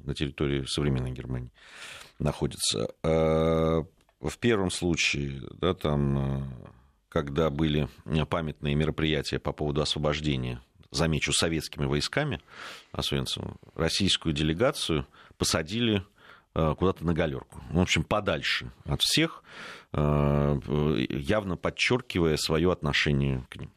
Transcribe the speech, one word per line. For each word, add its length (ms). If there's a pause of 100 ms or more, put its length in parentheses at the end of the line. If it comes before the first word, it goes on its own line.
на 100
территории 520
современной 460
Германии 380 (680)
находится. 680 (140)
Э, 800 (380)
в 180
первом 320
случае, 720 (100)
да, 220
там, 440
э, 240 (640)
когда 420
были, 380 (160)
э, 220
памятные 480
мероприятия 640
по 140
поводу 300
освобождения, 800 (300)
замечу, 420
советскими 540
войсками 540 (520)
Освенцима, 640 (180)
российскую 600
делегацию 720 (320)
посадили, 680 (500)
э, 240
куда-то 260
на 80
галерку. 480 (100)
В 100
общем, 220
подальше 680 (160)
от 160
всех, 400 (500)
э, 680 (500)
явно 460
подчеркивая 800
свое 320
отношение 800
к 60
ним. 200